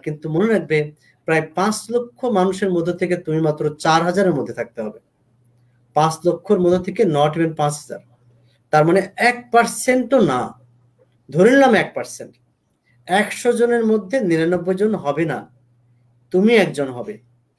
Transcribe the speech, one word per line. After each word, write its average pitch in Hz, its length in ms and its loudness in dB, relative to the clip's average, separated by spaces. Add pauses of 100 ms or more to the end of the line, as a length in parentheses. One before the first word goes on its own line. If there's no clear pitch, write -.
কিন্তু 151 260 -10
মনে 185 240 0
রাখবে, 151 400 -2 (320)
প্রায় 160 180 0 (120)
পাঁচ 208 200 0 (160)
লক্ষ 240 340 -6
মানুষের 190 460 0
মধ্য 170 220 0
থেকে 175 240 -2
তুমি 160 240 -4
মাত্র 151 380 -2
চার 165 240 2
হাজারের 180 320 0
মধ্যে 117 180 -6
থাকতে 113 300 -8
হবে। 107 160 -10 (960)
পাঁচ 156 320 0
লক্ষর 180 340 0
মধ্যে 180 180 2
থেকে 185 260 -2
not 151 300 2
even 160 200 -2
পাঁচ 147 180 -2
হাজার। - 260 -12 (720)
তার 151 160 4
মানে 170 200 2 (100)
এক 233 360 -2
পার্সেন্টও 240 680 0
না, 127 320 0 (760)
ধরে 180 200 6
নিলাম 269 240 6
এক 165 200 0
পার্সেন্ট। - 400 -12 (720)
একশো 208 460 0
জনের 233 340 2
মধ্যে 220 340 0
নিরানব্বই 175 540 0
জন 208 200 0
হবে 143 300 -2
না, 135 260 -6 (800)
তুমি 208 240 2
একজন 147 340 0
হবে। 113 300 -12 (400)